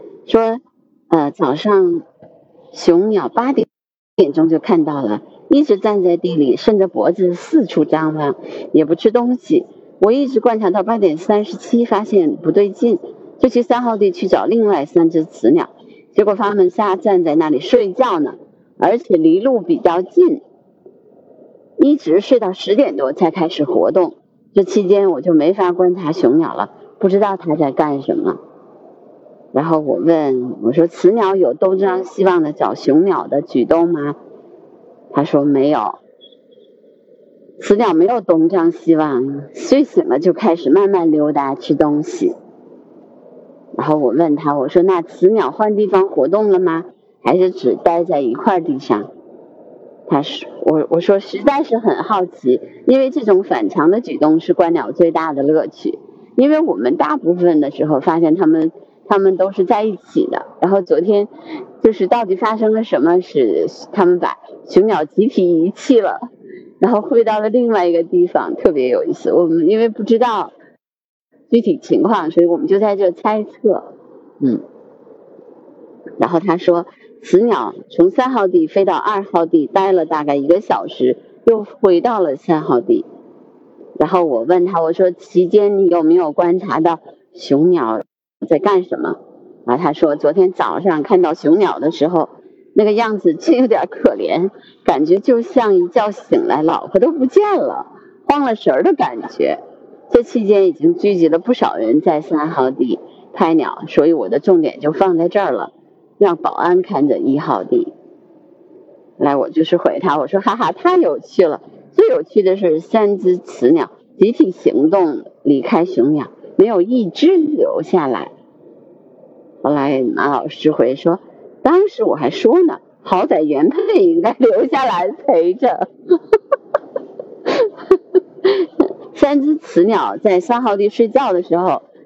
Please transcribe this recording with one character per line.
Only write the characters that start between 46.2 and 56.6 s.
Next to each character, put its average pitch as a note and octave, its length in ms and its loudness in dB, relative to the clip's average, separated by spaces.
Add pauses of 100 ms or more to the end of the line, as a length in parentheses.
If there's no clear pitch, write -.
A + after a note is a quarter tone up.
动 G#3 220 0
了 F#3 80 4
吗？ E3 280 -2 (360)
还 C3+ 140 0
是 F#3 140 2
只 B2+ 260 -2
待 E3+ 280 0
在 E3 160 -2
一 B2 120 -2
块 F3+ 280 0
地 D#3+ 180 -4
上？” G#2 320 -4 (960)
他 D3 140 0
说， - 260 -12 (160)
我， D3+ 260 0
我 E3 100 0
说 G3 180 2
：“实 G3 240 -10
在 C#4 220 0
是 A3+ 140 -2
很 G#3+ 260 -2
好 F#3 220 -2
奇， B2+ 340 -2 (260)
因 C4 140 4
为 C4+ 100 0
这 C#4+ 120 -6
种 G3+ 200 2
反 A#2 260 -4
常 D#3+ 220 0
的 G#3 100 0
举 G3+ 180 -10
动 D#3 200 2
是 E3 160 -2
观 E3+ 180 2
鸟 C3+ 200 -4
最 E3+ 180 2
大 D#3+ 220 -4
的 C#3 100 -4
乐 D3+ 240 0
趣。 - 320 -10 (380)
因 C4 120 4
为 D#4 120 2